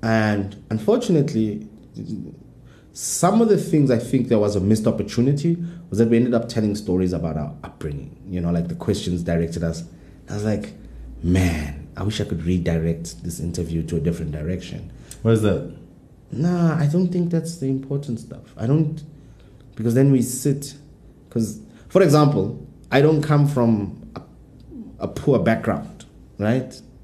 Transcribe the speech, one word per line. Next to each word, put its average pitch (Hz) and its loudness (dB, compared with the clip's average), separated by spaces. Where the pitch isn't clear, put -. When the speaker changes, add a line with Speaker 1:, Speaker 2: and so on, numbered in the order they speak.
Speaker 1:
And 107 2
unfortunately, 113 0
some 208 2
of 226 4
the 196 6
things 143 4
I 117 4
think 120 0
there 113 4
was 101 2
a 95 2
missed 107 4
opportunity 143 0
was 95 -2
that 113 6
we 113 4
ended 120 4
up 117 0
telling 107 0
stories 92 0
about 82 -4
our 73 -6
upbringing, 71 -10
you 90 -4
know, 85 -2
like, 85 -2
the 85 -6
questions 90 -2
directed 85 -2
us. 82 -4
I - -8
was 101 -6
like, - -2
"Man, 82 0
I 95 -6
wish 107 -4
I 101 0
could 82 -6
redirect 82 -2
this 82 -8
interview 82 -4
to 82 -4
a 78 0
different 82 -4
direction." 78 -8
Speaker 2:
What 113 4
is 107 2
that? 101 0
Speaker 1:
Nah, 170 0
I 151 2
don't 175 2
think 175 0
that's 160 -4
the 135 -4
important 135 -4
stuff. - -18
I 110 -4
don't, 151 2
because 113 0
then 135 6
we 127 6
sit, - -2
'cause, 113 -4
for 185 4
example, 143 4
I 131 6
don't 156 4
come 147 4
from 113 0
a, - -14
a - -6
poor 127 0
background, 104 -2
right? 120 -2